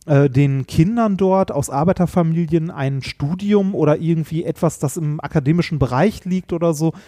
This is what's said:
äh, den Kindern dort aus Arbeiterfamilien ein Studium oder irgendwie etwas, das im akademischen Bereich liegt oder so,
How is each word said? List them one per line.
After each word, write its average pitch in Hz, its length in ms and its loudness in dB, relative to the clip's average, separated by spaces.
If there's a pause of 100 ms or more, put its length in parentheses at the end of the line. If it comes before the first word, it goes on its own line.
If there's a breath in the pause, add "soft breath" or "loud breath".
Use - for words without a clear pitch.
äh, 143 240 4
den 135 380 0
Kindern 208 500 2
dort 190 340 2
aus - 200 -4
Arbeiterfamilien 165 1000 0
ein 139 320 -4
Studium 190 720 -2
oder 151 240 2
irgendwie 160 460 -2
etwas, 160 340 -2
das 151 200 -4
im 151 220 -4
akademischen 151 600 -2
Bereich 135 460 0
liegt 180 280 -4
oder 170 200 0
so, 156 200 -2 (140 loud breath)